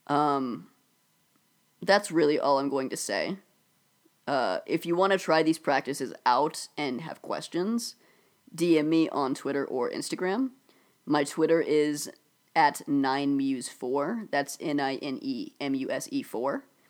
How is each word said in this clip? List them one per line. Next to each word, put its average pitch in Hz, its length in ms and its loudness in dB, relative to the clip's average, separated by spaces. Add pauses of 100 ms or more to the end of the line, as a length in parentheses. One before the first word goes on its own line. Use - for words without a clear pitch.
Um, 143 600 0 (1160)
that's 202 260 4
really 156 300 4
all 139 180 4
I'm 139 120 0
going 131 200 -2
to - 80 -8
say. 101 400 -4 (920)
Uh, 120 380 0
if 165 180 -2
you 170 100 0
wanna 190 220 4
try - 240 4
these 160 160 4
practices 135 560 -2 (100)
out 135 440 2 (100)
and 131 240 -4
have - 180 -12
questions, 208 760 -4 (580)
D 165 240 4
M 151 100 2
me 160 220 4
on 135 240 0
Twitter 139 320 -2
or 123 240 -2
Instagram. 208 600 -2 (520)
My 147 200 2
Twitter 160 380 2
is 147 500 0 (440)
at 147 320 4
nine 139 500 0
muse 135 320 -2
four. 147 600 -4
That's 143 320 -2
N 147 180 -2
I 135 180 -2
N 135 260 -8
E 123 360 -8
M 139 140 -4
U 131 160 -2
S 135 220 -4
E 139 100 -2
four. 135 440 -4 (240)